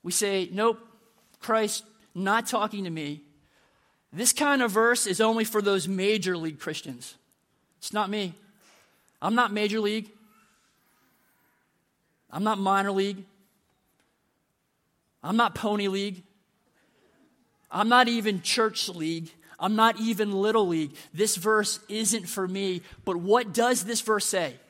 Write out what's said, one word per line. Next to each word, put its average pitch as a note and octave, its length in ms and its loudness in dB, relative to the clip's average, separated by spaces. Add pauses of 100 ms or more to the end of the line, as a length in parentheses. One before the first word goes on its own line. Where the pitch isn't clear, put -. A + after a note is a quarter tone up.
We F3 80 -8
say, G3 420 0
"Nope, A3 280 0 (580)
Christ, A3 460 -2 (300)
not G3+ 340 0
talking G#3 340 -2
to F3 80 -6
me. D3+ 320 -8 (920)
This G#3+ 200 0
kind C#4+ 280 2
of A#3 120 0
verse A3+ 340 4
is F#3+ 140 -2
only A3+ 240 2
for G#3+ 180 -2
those G3 240 2
major F#3 500 0
league D#3+ 220 -8
Christians. C#3+ 560 -10 (640)
It's - 140 -12
not G#3 180 -2
me. G3+ 240 -4 (880)
I'm G3+ 120 0
not A#3 180 2
major G#3+ 280 0
league. G#3+ 300 -2 (2250)
I'm F3 140 -4
not G#3+ 140 0
minor G3 340 2
league. G3 320 -2 (2000)
I'm F3+ 140 -2
not A#3 180 2
pony G#3 340 -2
league. G3 360 -4 (1400)
I'm G3+ 200 0
not B3 180 6
even G#3+ 360 0
church A3 460 0
league. E3 400 -6 (300)
I'm G3+ 160 0
not A3+ 240 4
even G#3+ 320 0
little G3+ 380 4
league. D#3+ 260 -2 (180)
This G#3 220 0
verse G#3 540 0
isn't G#3+ 380 -2
for F#3 200 -4
me." F#3 360 -4 (220)
But F3+ 120 -2
what G3+ 360 2
does A#3+ 320 2
this A3+ 180 -4
verse G#3+ 220 0
say? D#3 460 -2